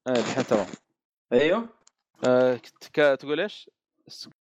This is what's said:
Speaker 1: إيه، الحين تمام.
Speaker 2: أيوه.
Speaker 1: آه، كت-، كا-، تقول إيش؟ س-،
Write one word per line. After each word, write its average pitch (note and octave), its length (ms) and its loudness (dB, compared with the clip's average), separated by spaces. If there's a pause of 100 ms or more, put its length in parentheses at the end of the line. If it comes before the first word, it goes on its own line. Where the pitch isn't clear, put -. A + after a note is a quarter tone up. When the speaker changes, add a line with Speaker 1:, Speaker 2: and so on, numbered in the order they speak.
Speaker 1:
إيه، B2+ 60 -2
الحين A#2 300 -2
تمام. G#2 240 0 (680)
Speaker 2:
أيوه. F3 360 2 (580)
Speaker 1:
آه، B2+ 300 2
كت-، - 360 -20
كا-، D3 260 4
تقول D3 200 -6
إيش؟ - 300 -10 (380)
س-، - 220 -20 (120)